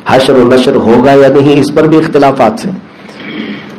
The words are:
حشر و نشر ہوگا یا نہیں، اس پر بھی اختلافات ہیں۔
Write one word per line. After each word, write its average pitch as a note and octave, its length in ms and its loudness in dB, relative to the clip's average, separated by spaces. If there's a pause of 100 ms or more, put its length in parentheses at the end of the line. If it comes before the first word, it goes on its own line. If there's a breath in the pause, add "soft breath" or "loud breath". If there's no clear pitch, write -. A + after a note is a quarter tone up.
حشر C3 240 0
و B2 200 2
نشر B2 240 0
ہوگا B2 360 2
یا C#3 160 4
نہیں، C#3+ 320 2
اس - 140 -2
پر D#3 100 2
بھی D#3 140 2
اختلافات C3+ 680 0
ہیں۔ - 60 -6 (1080 loud breath)